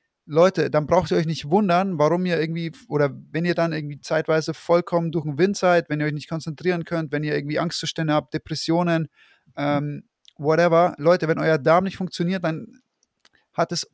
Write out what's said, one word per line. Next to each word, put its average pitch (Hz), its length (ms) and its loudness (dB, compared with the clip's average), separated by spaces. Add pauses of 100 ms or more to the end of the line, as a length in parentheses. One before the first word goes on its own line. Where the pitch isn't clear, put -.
(260)
Leute, 160 440 2
dann 151 160 0
braucht 170 240 2
ihr 180 80 2
euch 165 80 0
nicht 147 240 -6
wundern, 185 480 2
warum 165 260 2
ihr 170 160 0
irgendwie, 165 320 -4 (160)
oder 147 220 2 (200)
wenn 160 140 -4
ihr 175 100 0
dann 165 200 0
irgendwie 147 260 -8
zeitweise 160 540 0
vollkommen 170 580 0
durch 156 140 -2
den 147 120 -6
Wind 196 200 2
seid, 175 320 2
wenn 151 100 -2
ihr 151 60 0
euch 151 80 -2
nicht 147 160 -10
konzentrieren 165 560 -4
könnt, 165 260 -4
wenn 151 120 -2
ihr 151 120 -2
irgendwie 147 220 -4
Angstzustände 156 560 -2
habt, 147 180 -2
Depressionen, 165 760 -2 (480)
ähm, 143 480 -4 (340)
whatever. 165 580 4
Leute, 160 320 2
wenn 160 100 0
euer 160 200 2
Darm 156 260 4
nicht 190 140 -6
funktioniert, 180 440 -4
dann 160 380 -6 (720)
hat - 180 -2
es - 240 -6